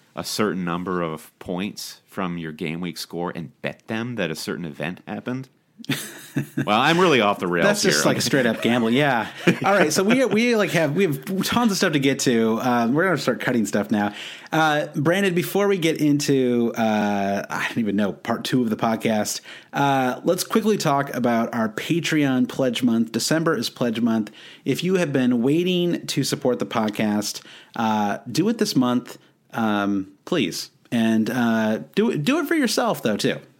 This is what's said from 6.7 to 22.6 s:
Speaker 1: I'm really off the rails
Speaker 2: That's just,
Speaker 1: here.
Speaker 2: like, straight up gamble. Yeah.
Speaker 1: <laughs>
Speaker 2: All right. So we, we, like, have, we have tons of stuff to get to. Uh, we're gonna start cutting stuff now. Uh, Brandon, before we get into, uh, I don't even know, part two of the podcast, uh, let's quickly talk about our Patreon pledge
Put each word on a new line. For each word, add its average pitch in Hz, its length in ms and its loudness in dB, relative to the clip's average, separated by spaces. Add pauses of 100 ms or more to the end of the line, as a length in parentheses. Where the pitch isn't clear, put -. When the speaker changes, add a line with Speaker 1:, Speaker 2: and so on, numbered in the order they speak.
Speaker 1:
I'm 165 180 4
really 160 220 6
off 104 200 2
the 95 60 -2
rails 87 200 2
Speaker 2:
That's 104 160 2
just, - 220 2
Speaker 1:
here. 147 100 4
Speaker 2:
like, 120 80 0
straight 135 240 2
up 113 160 0
gamble. 117 260 2
Yeah. 123 400 2 (180)
Speaker 1:
<laughs> - 200 2
Speaker 2:
All 196 80 4
right. 175 180 2
So 196 100 2
we, 247 220 4
we, 226 320 2
like, 190 140 0
have, 156 260 0
we 196 80 2
have 147 180 -2 (200)
tons 233 300 2
of 180 40 -2
stuff 180 160 2
to 151 60 2
get 135 220 2
to. 113 380 2
Uh, 120 320 2
we're 151 140 2
gonna 175 140 0
start 127 220 -2
cutting 120 260 0
stuff 104 240 -2
now. 104 240 0 (360)
Uh, 151 360 2 (100)
Brandon, 175 380 2
before 190 340 0
we 202 80 2
get 160 240 0
into, 135 720 2
uh, 104 760 0
I - 180 -4
don't - 100 -4
even 101 180 0
know, 101 180 0
part 113 300 -4
two 127 180 0
of 113 80 0
the 110 60 0
podcast, 110 640 0 (320)
uh, 135 500 0
let's 175 180 0
quickly 214 360 0
talk 139 360 0
about 117 400 0
our 113 140 0
Patreon 143 800 0
pledge 127 340 -2